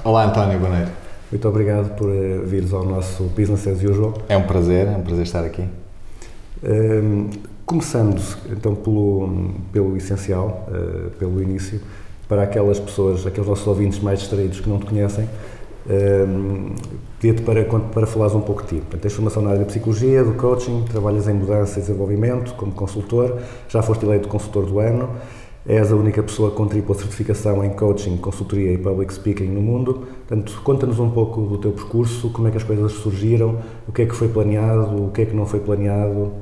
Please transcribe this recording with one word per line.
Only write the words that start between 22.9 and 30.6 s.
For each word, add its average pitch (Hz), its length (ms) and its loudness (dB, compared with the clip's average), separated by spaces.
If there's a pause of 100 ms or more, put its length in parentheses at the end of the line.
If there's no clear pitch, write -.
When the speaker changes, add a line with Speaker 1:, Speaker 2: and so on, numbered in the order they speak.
Speaker 2:
já 113 100 2
foste 110 240 0
eleito 101 240 2
consultor 101 380 -2
do 95 140 0
ano, 120 280 0 (560)
és 107 280 4
a - 20 6
única 107 280 4
pessoa 107 280 0
com 107 160 0
tripla 101 300 0
certificação 101 680 0
em 101 60 0
coaching, 101 460 0
consultoria 95 560 -2
e 90 60 2
public 95 360 -2
speaking 98 320 -2
no 101 160 0
mundo. 123 460 0 (180)
Portanto, - 380 -4